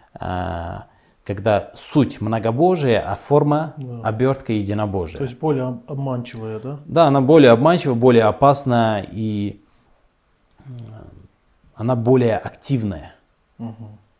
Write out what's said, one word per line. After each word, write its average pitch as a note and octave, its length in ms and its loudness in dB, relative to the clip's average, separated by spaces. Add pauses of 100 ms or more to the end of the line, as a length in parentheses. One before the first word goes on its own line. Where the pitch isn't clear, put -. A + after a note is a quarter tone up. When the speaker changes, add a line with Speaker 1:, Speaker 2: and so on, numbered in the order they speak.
(140)
Speaker 1:
а, F2+ 720 -8 (380)
когда G2+ 500 -2
суть - 480 -2
многобожия, A2+ 800 0
а G2 140 -6
форма D3 600 0
Speaker 2:
Да. B2 260 -14
Speaker 1:
обёртка A#2 500 -2
единобожия. G2+ 640 -4
Speaker 2:
То C#3+ 60 -8
есть B2+ 160 -10
более C#3+ 240 -2
об-, B2+ 280 -10
обманчивая, B2 680 -8
да? C#3 260 -12
Speaker 1:
Да, D#3+ 220 4
она C#3 140 4
более C3+ 300 8
обманчивая, C#3 440 4
более A#2 300 6
опасная, A#2 840 2
и, G#2 480 -6 (1000)
э, C#3+ 40 -20 (1120)
она A#2+ 200 -2
более A#2+ 420 2
активная. - 760 -6 (420)
Speaker 2:
Мгм. G#2+ 400 -16 (220)